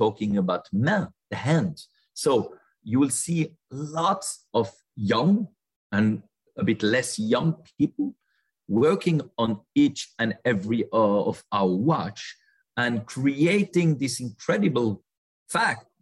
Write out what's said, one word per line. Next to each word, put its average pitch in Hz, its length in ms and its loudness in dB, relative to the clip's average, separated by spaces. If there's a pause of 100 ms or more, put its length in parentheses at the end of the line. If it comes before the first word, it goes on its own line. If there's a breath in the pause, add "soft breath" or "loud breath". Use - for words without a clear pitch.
talking 104 320 0
about 90 340 -2
main, 156 360 2 (240)
the 101 60 -6
hand. 113 440 0 (320)
So 123 420 0 (280 loud breath)
you 113 160 0
will 143 100 4
see 160 460 -4 (160)
lots 160 800 -4
of 113 180 0 (240)
young 135 520 2 (440)
and 107 300 2 (340)
a - 80 -6
bit 107 200 0
less 117 340 0
young 123 380 0 (220)
people - 360 -2 (540)
working 156 540 2 (160)
on 113 220 -2 (140)
each 143 460 2
and 113 260 -2
every, 110 480 0
uh, 104 380 2
of - 200 -8
our 95 240 0 (160)
watch 107 460 -6 (400)
and 120 300 -2
creating 160 920 2
this 135 220 -4
incredible 123 840 -2 (460)
fact - 380 -2 (140)